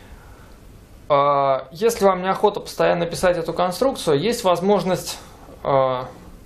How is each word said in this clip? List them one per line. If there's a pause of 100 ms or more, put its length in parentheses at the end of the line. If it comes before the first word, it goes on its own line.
(1080)
А,
если
вам
неохота
постоянно
писать
эту
конструкцию,
есть
возможность, (440)
а, (380)